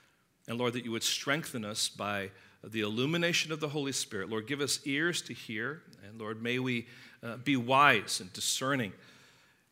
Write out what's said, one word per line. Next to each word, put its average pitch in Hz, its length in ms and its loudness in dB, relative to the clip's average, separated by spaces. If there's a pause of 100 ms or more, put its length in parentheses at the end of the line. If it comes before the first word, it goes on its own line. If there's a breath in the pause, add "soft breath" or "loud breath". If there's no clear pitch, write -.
(480 soft breath)
And 117 100 -4
Lord, 123 160 2
that 123 100 -6
you 117 100 -6
would 110 100 -2
strengthen 139 600 -2
us 104 260 -2
by 101 420 -4 (320 loud breath)
the 110 180 -4
illumination 156 680 0
of 156 80 -4
the 151 100 -4
Holy 139 220 -2
Spirit. 104 400 -4
Lord, 110 160 -2
give 139 120 -2
us 139 260 0
ears 151 380 0
to - 120 -10
hear. 120 480 -6 (240)
And 110 120 -14
Lord, 110 220 -6
may 120 160 0
we, 127 300 0 (340 loud breath)
uh, 117 160 -8
be 135 180 2
wise 127 640 6
and 92 140 -12
discerning. 131 600 0 (800 loud breath)